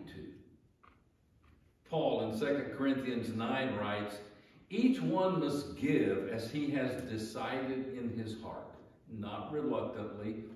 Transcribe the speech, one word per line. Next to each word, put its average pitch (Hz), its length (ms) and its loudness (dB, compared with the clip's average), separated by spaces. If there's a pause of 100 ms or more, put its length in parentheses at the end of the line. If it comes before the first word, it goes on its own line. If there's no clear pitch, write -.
(140)
to. - 80 -10 (1700)
Paul 120 420 2
in 110 60 -2
Second 139 400 2
Corinthians 123 580 0
nine 117 420 0
writes, 104 400 -2 (520)
"Each 240 320 6
one 170 400 4
must 143 380 0
give - 500 4
as 113 220 -2
he 147 220 0
has 127 320 0
decided 127 920 -4
in 120 220 -2
his 107 240 -4
heart, - 320 -10 (340)
not 107 420 -6
reluctantly 113 920 -2 (120)